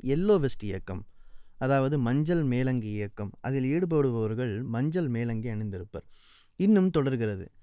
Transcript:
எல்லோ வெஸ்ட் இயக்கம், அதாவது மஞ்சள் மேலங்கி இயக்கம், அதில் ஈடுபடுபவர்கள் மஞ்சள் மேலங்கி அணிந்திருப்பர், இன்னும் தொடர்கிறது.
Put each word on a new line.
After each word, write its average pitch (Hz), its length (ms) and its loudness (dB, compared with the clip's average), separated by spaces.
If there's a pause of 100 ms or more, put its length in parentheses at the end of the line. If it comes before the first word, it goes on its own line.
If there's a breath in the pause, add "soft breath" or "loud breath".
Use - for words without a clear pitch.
எல்லோ 175 320 4
வெஸ்ட் 139 260 0
இயக்கம், 92 380 -6 (560)
அதாவது 135 420 2
மஞ்சள் 151 440 2
மேலங்கி 127 460 0
இயக்கம், 104 500 -6
அதில் 131 280 -2
ஈடுபடுபவர்கள் 127 880 0 (100)
மஞ்சள் 147 440 -2
மேலங்கி 117 420 -2
அணிந்திருப்பர், 98 560 -8 (520 soft breath)
இன்னும் 190 320 6
தொடர்கிறது. 117 540 0 (180)